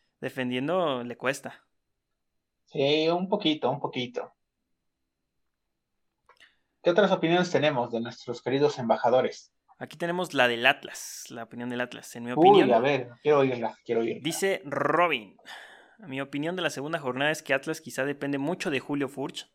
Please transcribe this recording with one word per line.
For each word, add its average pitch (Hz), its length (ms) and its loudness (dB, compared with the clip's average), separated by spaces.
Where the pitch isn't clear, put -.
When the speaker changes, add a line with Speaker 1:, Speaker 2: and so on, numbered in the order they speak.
Speaker 1:
defendiendo 131 840 -2
le 120 120 -10
cuesta. - 480 -6
Speaker 2:
Sí, 151 420 2
un 180 200 0
poquito, 156 420 0
un - 80 -2
poquito. - 540 -6
¿Qué 175 80 2
otras 190 220 4
opiniones 175 400 2
tenemos 131 400 0
de 117 80 -4
nuestros - 420 -10
queridos 139 380 2
embajadores? 120 720 2
Speaker 1:
Aquí 131 180 -14
tenemos 170 380 -4
la 123 140 6
del 117 180 0
Atlas, - 640 0
la 117 140 -12
opinión 120 260 -10
del 123 100 -4
Atlas. 117 360 -10
En 120 80 -12
mi 120 80 -6
Speaker 2:
Uy, 127 60 -4
Speaker 1:
opinión, 165 340 8
Speaker 2:
a 113 80 6
ver, 131 300 0
quiero 147 160 4
oírla, 120 460 0
quiero 117 160 -2
oírla. 117 220 -4
Speaker 1:
dice 175 420 -2
Robin, 147 720 0
"Mi 139 220 -10
opinión 143 360 -4
de 180 60 -4
la 151 80 -2
segunda 151 300 -6
jornada 139 320 0
es 156 100 -6
que 139 120 0
Atlas 156 260 -4
quizá 131 240 -6
depende 143 340 -4
mucho 165 320 -4
de 131 100 0
Julio 143 280 -4
Furch", - 460 -10